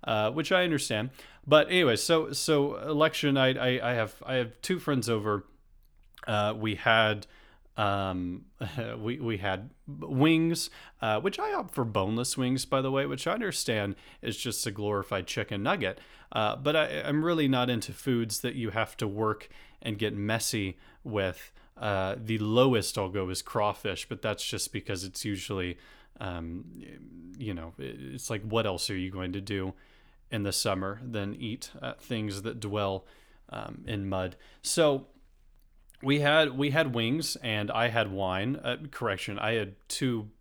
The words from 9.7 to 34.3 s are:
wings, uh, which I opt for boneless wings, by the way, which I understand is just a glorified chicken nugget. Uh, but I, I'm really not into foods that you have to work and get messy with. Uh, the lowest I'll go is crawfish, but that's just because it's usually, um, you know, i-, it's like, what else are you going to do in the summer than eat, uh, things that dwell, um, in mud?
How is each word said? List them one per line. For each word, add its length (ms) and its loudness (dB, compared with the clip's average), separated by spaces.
wings, 840 2
uh, 200 2
which 180 -2
I 140 -2
opt 200 -4
for 120 0
boneless 520 0
wings, 280 0
by 160 0
the 100 0
way, 140 0
which 200 -6
I 80 0
understand 640 -2
is 140 -4
just 320 -4
a 40 -4
glorified 560 -2
chicken 360 -4
nugget. 380 0
Uh, 260 0
but 180 0
I, 300 0
I'm 180 2
really 240 2
not 220 2
into 240 -2
foods 480 0
that 140 -4
you 160 -4
have 260 0
to 100 -2
work 400 -2
and 160 -4
get 160 0
messy 640 -2
with. 480 -2
Uh, 440 0
the 160 -2
lowest 600 4
I'll 100 0
go 220 -2
is 120 -4
crawfish, 680 -2
but 120 -8
that's 220 -2
just 300 -6
because 320 -6
it's 180 -10
usually, 540 -4
um, 460 -8
you 160 -6
know, 260 -10
i-, 160 -10
it's 160 -10
like, 140 -4
what 240 2
else 220 -2
are 80 -2
you 120 -4
going 220 -6
to 100 -4
do 320 -4
in 140 -2
the 80 0
summer 500 -2
than 320 -6
eat, 380 -8
uh, 120 -8
things 480 -6
that 180 -8
dwell, 460 -2
um, 360 -12
in 220 -4
mud? 260 -2